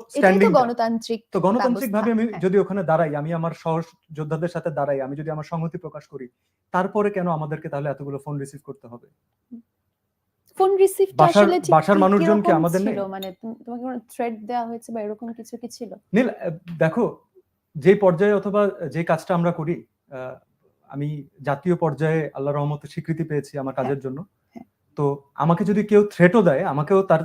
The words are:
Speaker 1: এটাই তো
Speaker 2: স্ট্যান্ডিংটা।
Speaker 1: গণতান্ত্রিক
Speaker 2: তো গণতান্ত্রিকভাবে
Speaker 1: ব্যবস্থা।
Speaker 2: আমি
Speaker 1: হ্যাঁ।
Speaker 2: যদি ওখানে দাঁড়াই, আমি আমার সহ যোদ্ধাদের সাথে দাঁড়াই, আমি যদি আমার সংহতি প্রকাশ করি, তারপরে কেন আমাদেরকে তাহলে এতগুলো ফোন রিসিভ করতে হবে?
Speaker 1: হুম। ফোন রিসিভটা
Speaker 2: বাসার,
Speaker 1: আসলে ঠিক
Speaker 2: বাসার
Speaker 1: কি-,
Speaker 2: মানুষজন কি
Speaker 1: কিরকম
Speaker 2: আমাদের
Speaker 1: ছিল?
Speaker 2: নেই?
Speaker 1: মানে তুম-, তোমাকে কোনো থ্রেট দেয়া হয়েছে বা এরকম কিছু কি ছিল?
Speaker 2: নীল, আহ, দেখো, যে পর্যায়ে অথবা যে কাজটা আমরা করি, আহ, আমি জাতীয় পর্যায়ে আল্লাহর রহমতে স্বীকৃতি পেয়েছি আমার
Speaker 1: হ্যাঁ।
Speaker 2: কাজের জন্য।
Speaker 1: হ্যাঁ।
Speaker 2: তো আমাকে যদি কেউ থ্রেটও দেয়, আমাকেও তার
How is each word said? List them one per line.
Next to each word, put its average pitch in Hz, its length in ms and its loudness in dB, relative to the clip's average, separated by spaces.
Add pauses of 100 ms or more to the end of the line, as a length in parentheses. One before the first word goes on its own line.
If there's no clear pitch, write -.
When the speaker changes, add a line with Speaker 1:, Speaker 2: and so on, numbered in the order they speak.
(140)
Speaker 1:
এটাই 190 260 6
তো - 0 -
Speaker 2:
স্ট্যান্ডিংটা। 233 200 6
Speaker 1:
গণতান্ত্রিক 233 680 -2
Speaker 2:
তো - 100 -4
গণতান্ত্রিকভাবে 214 680 0
Speaker 1:
ব্যবস্থা। 233 40 2
Speaker 2:
আমি 220 100 0
Speaker 1:
হ্যাঁ। 208 180 -4
Speaker 2:
যদি 190 160 2
ওখানে 190 260 0
দাঁড়াই, 160 320 2
আমি 147 180 -4
আমার 165 200 -4
সহ 165 220 -4 (360)
যোদ্ধাদের 156 380 -6
সাথে 170 220 -8
দাঁড়াই, 143 300 -2
আমি 135 140 -8
যদি 151 140 -8
আমার 151 140 -8
সংহতি 165 340 -6
প্রকাশ 151 300 -16
করি, 131 200 -14 (460)
তারপরে 196 380 0
কেন 185 180 -2
আমাদেরকে 156 400 -6
তাহলে 143 200 -6
এতগুলো 139 300 -8
ফোন 147 180 -10
রিসিভ 139 260 -12
করতে 135 240 -18
হবে? 117 200 -20 (440)
Speaker 1:
হুম। 233 100 -18 (960)
ফোন 381 200 4
রিসিভটা 381 400 2
Speaker 2:
বাসার, 311 260 8
Speaker 1:
আসলে 349 120 4
ঠিক - 160 -2
Speaker 2:
বাসার 175 260 6
Speaker 1:
কি-, - 20 4
Speaker 2:
মানুষজন 196 380 4
কি 202 120 2
Speaker 1:
কিরকম - 20 6
Speaker 2:
আমাদের 170 300 2
Speaker 1:
ছিল? 202 40 0
Speaker 2:
নেই? 214 220 -4
Speaker 1:
মানে 190 240 -10
তুম-, 226 280 -14
তোমাকে 240 240 -12
কোনো 254 140 -8 (120)
থ্রেট 233 260 -6 (100)
দেয়া 240 200 -4
হয়েছে 233 260 -12
বা 226 100 -8
এরকম 214 320 -8
কিছু 233 240 -18
কি 240 100 -14
ছিল? 220 240 -16 (200)
Speaker 2:
নীল, 233 180 2
আহ, - 60 -8 (420)
দেখো, 160 280 0 (720)
যে 160 200 4
পর্যায়ে 196 380 4
অথবা 202 280 0 (300)
যে 160 120 -4
কাজটা 170 320 -2
আমরা 170 160 2
করি, 165 240 -4 (360)
আহ, 127 240 -12 (540)
আমি 143 180 -6 (340)
জাতীয় 139 340 -2
পর্যায়ে 160 460 0 (120)
আল্লাহর 143 240 -2
রহমতে 147 300 -4
স্বীকৃতি 165 360 -6
পেয়েছি 147 340 -6
আমার 135 160 -6
Speaker 1:
হ্যাঁ। - 40 -10
Speaker 2:
কাজের 135 220 -2
জন্য। 131 200 -8 (300)
Speaker 1:
হ্যাঁ। - 160 -20 (320)
Speaker 2:
তো 147 80 0 (300)
আমাকে 170 300 0
যদি 208 180 2
কেউ 208 240 4
থ্রেটও 180 340 4
দেয়, 160 220 4
আমাকেও 151 400 0
তার 165 220 2